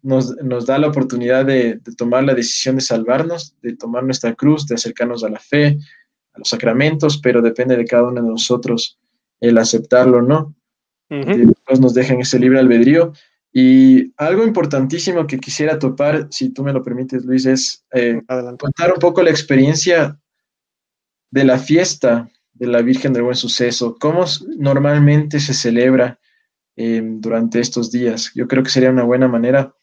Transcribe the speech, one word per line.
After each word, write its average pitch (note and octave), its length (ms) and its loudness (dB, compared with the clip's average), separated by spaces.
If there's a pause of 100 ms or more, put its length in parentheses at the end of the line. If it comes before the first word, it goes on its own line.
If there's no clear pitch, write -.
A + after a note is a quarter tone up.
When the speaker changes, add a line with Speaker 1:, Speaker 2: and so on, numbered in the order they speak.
Speaker 1:
Nos, C3 400 -2
nos A#2+ 240 -4
da C3+ 120 0
la D3+ 100 0
oportunidad C3 560 0
de, B2 380 0
de A#2+ 140 -18
tomar B2 280 0
la C3+ 100 2
decisión B2 420 -4
de C3 60 -4
salvarnos, C3 800 -4
de A#2+ 120 -8
tomar A#2+ 300 -8
nuestra B2+ 300 -4
cruz, D3+ 320 0
de A#2+ 100 -4
acercarnos A#2+ 480 -6
a G#2+ 60 -4
la G#2 100 -10
fe, D3 380 0 (560)
a - 40 -20
los - 100 -8
sacramentos, C#3+ 720 0
pero A#2+ 220 2
depende B2 360 0
de A#2 100 -2
cada A#2+ 180 2
uno B2 180 -4
de A#2 60 -2
nosotros A#2 720 -4 (420)
el A#2 180 4
aceptarlo B2 600 2
o A#2+ 40 2
no. D3+ 320 0 (560)
Speaker 2:
Ujú. C#3+ 220 -4
Speaker 1:
Dios C3 480 2
nos B2 140 4
deja B2+ 200 0
en B2 60 -2
ese B2+ 180 -2
libre B2+ 220 4
albedrío. C3 520 4 (440)
Y C3 600 6
algo F#3 280 0
importantísimo D#3+ 840 -2
que C3+ 100 -6
quisiera D3+ 400 -4
topar, D3 520 -2
si C3 200 -6
tú C#3 140 -8
me C#3 80 -2
lo C3 100 -2
permites, B2+ 420 -8
Luis, B2+ 220 0
es, - 460 -2
eh, A#2+ 340 0
Speaker 2:
Adelante. B2 340 -8
Speaker 1:
contar E3+ 320 -2
un F3 60 -2
poco F3 240 2
la E3 80 4
experiencia D3+ 880 0 (1120)
de C3 140 0
la C3 140 4
fiesta C3 720 0 (240)
de A#2+ 140 -8
la A#2+ 160 2
Virgen C3 300 0
del A#2+ 100 0
Buen B2 140 -2
Suceso. B2 640 -4
¿Cómo E3+ 240 0
s-, - 200 -8 (120)
normalmente D3 840 2
se D3 160 -4
celebra, A#2+ 640 2 (560)
eh, A2+ 300 -4
durante A2+ 560 -2
estos A#2+ 320 -4
días? A#2 420 -4
Yo B2 140 -6
creo C3 160 0
que B2+ 60 -6
sería C3 200 2
una B2+ 140 2
buena B2+ 240 2
manera B2+ 440 0 (100)